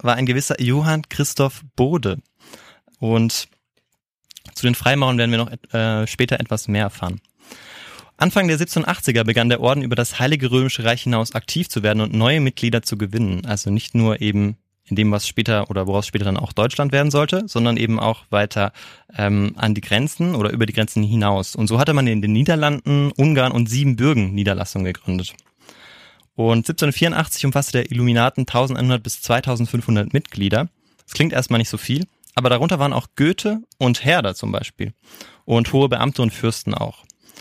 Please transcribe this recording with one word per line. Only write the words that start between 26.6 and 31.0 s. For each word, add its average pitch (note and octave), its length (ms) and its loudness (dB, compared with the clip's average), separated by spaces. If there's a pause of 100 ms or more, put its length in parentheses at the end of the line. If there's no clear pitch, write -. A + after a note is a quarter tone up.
siebzehnhundertvierundachtzig D#3+ 800 0
umfasste C#3 280 0
der B2 180 -2
Illuminaten B2 560 2
tausendeinhundert B2+ 560 0
bis - 200 -8
zweitausendfünfhundert A#2 920 0
Mitglieder. G#2+ 540 0 (360)